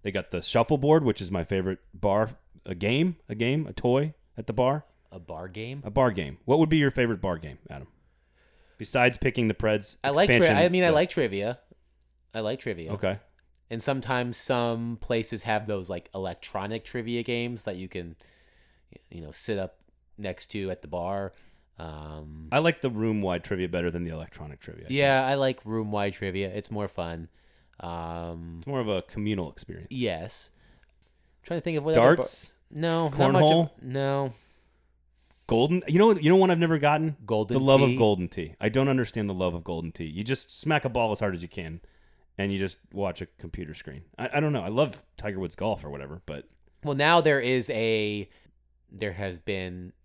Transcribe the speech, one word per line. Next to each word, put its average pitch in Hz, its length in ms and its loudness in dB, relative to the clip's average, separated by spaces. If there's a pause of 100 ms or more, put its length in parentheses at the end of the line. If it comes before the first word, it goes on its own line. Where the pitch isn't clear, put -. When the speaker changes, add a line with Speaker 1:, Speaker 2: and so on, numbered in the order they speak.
Speaker 1:
They 104 80 -4
got 95 200 -4
the 87 120 -4
shuffleboard, 143 600 4
which 110 180 0
is 87 80 -8
my 92 140 0
favorite 95 340 -2 (160)
bar, 104 360 0 (360)
a 95 80 -6
game, 131 420 0 (140)
a 104 40 -6
game, 127 320 0
a - 60 -12
toy 139 400 0 (240)
at 113 100 -10
the 113 60 -6
bar. 131 320 0 (260)
Speaker 2:
A 95 80 -16
bar 85 300 -12
game? 113 380 -10
Speaker 1:
A 104 40 -8
bar 127 200 4
game. 80 340 -6
What 139 140 4
would 160 100 6
be 160 100 4
your 139 120 6
favorite 117 320 0
bar 90 160 -2
game, 73 200 -14 (120)
Adam? 69 180 -14 (920)
Besides 123 380 2
picking 123 320 0
the 104 60 0
Preds 107 500 0
Speaker 2:
I 139 60 2
like 143 180 4
tri-, 175 80 6
Speaker 1:
expansion 165 300 6
Speaker 2:
I - 20 4
mean, 180 140 2
I 175 60 6
Speaker 1:
list? 160 80 6
Speaker 2:
like 180 140 4
trivia. 107 480 -2 (760)
I 113 60 -6
like 110 200 -4
trivia. 85 320 -6
Speaker 1:
Okay. 98 260 -2 (520)
Speaker 2:
And 113 120 -6
sometimes 123 540 -2
some 117 640 -2
places 113 440 -4
have 107 220 0
those, 98 220 -6
like, 90 260 -8
electronic 98 720 -8
trivia 120 380 -6
games 120 420 -4
that 95 120 -6
you 92 120 -10
can, 85 280 -10 (920)
you 170 120 -14
know, 151 80 -14
sit 107 280 -6
up 95 180 -8 (420)
next 139 300 -8
to 98 220 -6
at 90 120 -8
the 76 60 -18
bar. 92 440 -6 (460)
Um, 78 720 -14
Speaker 1:
I 135 80 4
like 165 220 2
the 131 100 -2
room-wide 107 540 0
trivia 92 240 -2
better 87 220 0
than 87 140 -4
the 82 60 -6
electronic 78 500 -12
trivia, - 280 -16
I 127 40 -6
Speaker 2:
Yeah, 139 280 4
Speaker 1:
think. 131 100 0
Speaker 2:
I 139 40 2
like 131 300 0
room-wide 104 500 -2
trivia. 98 340 -4
It's 101 220 -8
more 104 180 -4
fun. 85 400 -8 (520)
Um, 85 800 -8
Speaker 1:
It's 85 80 -14
more 139 140 -2
of 110 80 -2
a 95 140 0
communal 104 480 -4
experience. 85 400 -16
Speaker 2:
Yes. 104 600 -6 (920)
Trying 170 180 -4
to - 40 -16
think 165 140 -2
of 143 60 -4
what 160 80 0
other 135 80 6
bar- 139 160 8
Speaker 1:
Darts? - 360 -6 (180)
Speaker 2:
No, 165 380 0
not 139 240 4
much 170 100 8
of 151 80 8
Speaker 1:
Cornhole? 165 200 4 (120)
Speaker 2:
no. 135 500 -2 (1160)
Speaker 1:
Golden, 151 400 2
you 156 100 4
know, 214 160 8
you 156 160 4
know 185 60 10
one 190 140 8
I've 170 80 4
never 165 200 2
gotten? 151 380 2 (100)
Speaker 2:
Golden 110 320 0
Speaker 1:
The 131 40 2
love 135 180 8
Speaker 2:
tea? 131 120 6
Speaker 1:
of 131 60 0
golden 98 300 4
tea. 80 320 -8
I 110 80 0
don't 135 200 2
understand 117 400 0
the 95 60 -4
love 92 200 0
of 85 100 -10
golden 82 280 -8
tea. 82 140 -10
You 85 180 -8
just - 320 -4
smack 151 280 0
a 131 40 0
ball 113 240 0
as 98 80 -4
hard 98 140 0
as 85 80 -8
you 87 60 -12
can, 82 320 -12 (580)
and 98 140 -2
you 98 60 -2
just 95 200 -4 (140)
watch 95 280 -4
a 90 60 -8
computer 82 480 -12
screen. - 280 -14 (140)
I, 123 180 -6
I 147 60 2
don't 151 120 0
know. 117 100 -2
I 87 60 -6
love 123 340 0 (140)
Tiger 98 240 -6
Woods 90 160 -6
golf 101 280 -4
or 76 60 -12
whatever, 69 360 -12
but 73 220 -12 (360)
Speaker 2:
Well, 143 100 -2
now 156 260 6
there 147 200 4
is 123 300 0
a, 107 580 0 (640)
there 101 220 -6
has 92 280 -6
been 92 520 -6 (120)